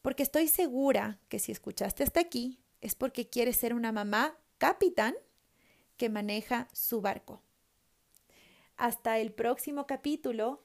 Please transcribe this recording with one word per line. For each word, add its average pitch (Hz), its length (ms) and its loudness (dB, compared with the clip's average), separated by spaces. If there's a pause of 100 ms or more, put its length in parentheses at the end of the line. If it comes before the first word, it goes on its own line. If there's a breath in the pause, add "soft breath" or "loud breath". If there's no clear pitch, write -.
porque 269 220 -2
estoy 302 260 2
segura 254 800 2
que 208 100 -6
si 214 140 -4
escuchaste 202 500 -4
hasta 285 180 4
aquí 254 400 -2 (200)
es - 140 -6
porque 247 340 -4
quieres 240 300 2
ser 240 160 0
una 233 180 -2
mamá 214 460 0 (240)
capitán 320 540 2 (800 soft breath)
que 233 120 -2
maneja 214 640 -2
su - 280 -2
barco. - 420 -6 (1300 soft breath)
Hasta 226 420 0
el 220 140 -2
próximo 277 560 -2
capítulo. 269 760 -2